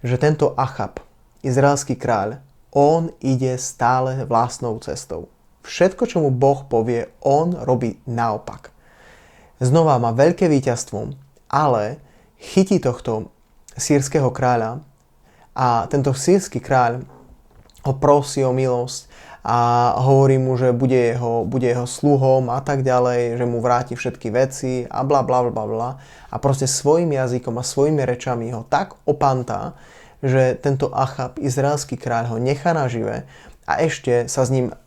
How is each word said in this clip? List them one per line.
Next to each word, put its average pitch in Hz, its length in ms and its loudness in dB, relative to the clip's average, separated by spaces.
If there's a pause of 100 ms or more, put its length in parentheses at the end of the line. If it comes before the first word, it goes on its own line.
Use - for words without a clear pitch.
že 123 160 -2
tento 151 400 2
Achab, - 480 -6 (400)
izraelský 139 560 2
kráľ, 113 400 -2 (320)
on 160 480 2
ide 127 400 -2
stále 127 640 -2
vlastnou 117 560 -2
cestou. - 480 -10 (400)
Všetko, 185 400 0
čo 165 160 0
mu 139 80 2
Boh 139 320 2
povie, 117 560 -2
on 151 320 2
robí 120 560 -2
naopak. 117 640 -6 (880)
Znova 139 400 4
má 117 160 -2
veľké 170 320 2
víťazstvo, 131 640 -2 (400)
ale 127 480 0 (400)
chytí 190 400 2
tohto 117 480 -4 (480)
sýrskeho 139 560 0
kráľa 123 480 -2 (720)
a 120 400 0
tento 139 240 2
sýrsky 185 480 0
kráľ 127 400 0 (800)
ho 135 160 0
prosí 143 480 4
o 127 80 0
milosť 127 560 -4 (360)
a 120 540 2
hovorí 135 340 6
mu, 131 240 0
že 127 160 2
bude 127 220 2
jeho, 117 480 0
bude 127 180 -2
jeho 120 240 0
sluhom 131 640 2
a 131 80 -4
tak 139 240 -2
ďalej, 123 560 2
že 120 80 0
mu 120 160 -4
vráti 123 320 0
všetky 120 320 -8
veci 127 560 -2
a - 220 -8
bla, 139 180 2
bla, 127 220 0
bla, 120 80 -4
bla, 110 100 -6
bla. 110 260 -4 (380)
A - 80 -10
proste 135 320 0
svojim 160 480 0
jazykom 123 400 -4
a 123 80 -6
svojimi 147 400 0
rečami 123 480 -4
ho 113 160 -10
tak 170 300 -2 (100)
opantá, 127 640 -2 (480)
že 131 380 4
tento 139 340 -2
Achab, 131 480 -4
izraelský 139 560 -2
kráľ, 117 380 -4
ho - 20 -4
nechá 143 400 -2
nažive 117 480 -4 (400)
a - 160 -2
ešte 123 480 0
sa 131 160 0
s 123 80 -2
ním 127 220 -2 (120)